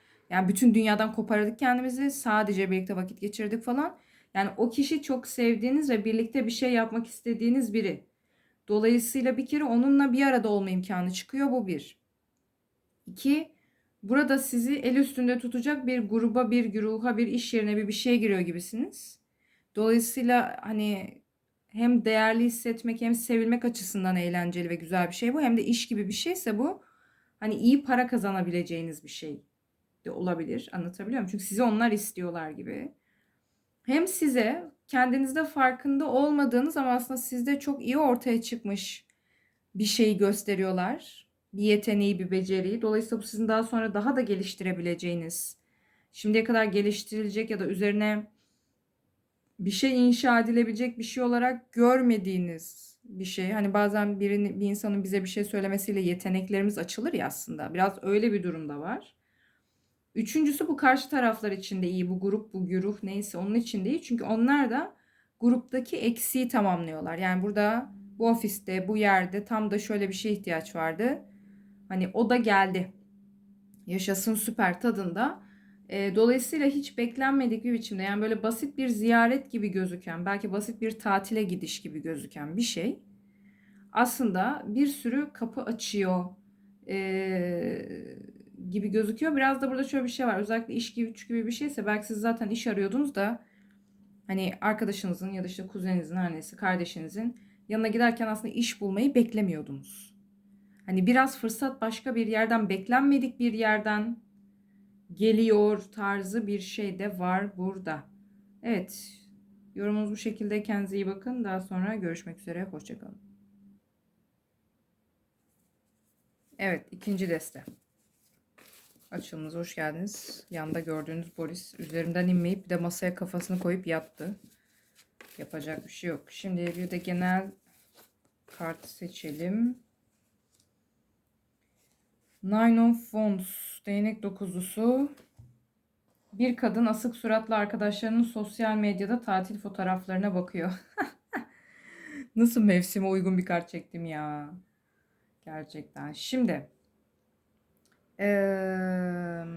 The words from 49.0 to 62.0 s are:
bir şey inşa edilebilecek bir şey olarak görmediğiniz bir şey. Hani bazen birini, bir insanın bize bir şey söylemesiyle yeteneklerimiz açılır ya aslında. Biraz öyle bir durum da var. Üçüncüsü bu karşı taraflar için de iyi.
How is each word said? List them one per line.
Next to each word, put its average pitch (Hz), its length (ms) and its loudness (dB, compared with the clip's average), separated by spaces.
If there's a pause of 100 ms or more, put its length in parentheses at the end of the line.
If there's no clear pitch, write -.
bir 196 120 -2
şey 254 360 4
inşa 240 320 6
edilebilecek 233 580 2
bir 226 60 -6
şey 254 200 -4
olarak 247 500 0
görmediğiniz 196 1300 2
bir 190 220 -10
şey. 185 260 -4
Hani 202 220 0
bazen 208 460 2
birini, 202 400 0
bir 202 60 0
insanın 202 380 -2
bize 190 200 -2
bir 185 60 -6
şey 208 160 -2
söylemesiyle 196 560 -2
yeteneklerimiz 190 760 0
açılır 214 360 -4
ya - 140 -2
aslında. - 460 -10
Biraz 190 280 2
öyle 208 320 2
bir 196 100 0
durum 160 260 -6
da 143 100 -10
var. 202 360 -10 (1000)
Üçüncüsü 294 520 0
bu 294 100 0
karşı 269 320 4
taraflar 220 420 0
için 190 320 -4
de 175 60 0
iyi. 180 200 -2